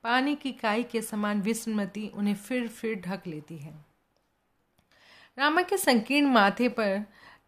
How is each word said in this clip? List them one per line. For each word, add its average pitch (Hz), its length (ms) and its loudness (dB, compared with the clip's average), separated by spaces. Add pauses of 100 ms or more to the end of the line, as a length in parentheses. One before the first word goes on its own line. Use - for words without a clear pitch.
पानी 254 320 0
की 269 160 -6
काई 233 320 -2
के 233 180 -4
समान 208 400 -2
विस्मृति 214 720 -4
उन्हें 202 220 -2
फिर 240 320 -4
फिर 226 280 -6
ढक 185 320 -8
लेती 156 300 -12
है। 151 280 -18 (1500)
रामा 302 240 4
के 370 160 2
संकीर्ण 277 500 4
माथे 226 420 6
पर, 208 360 -2 (420)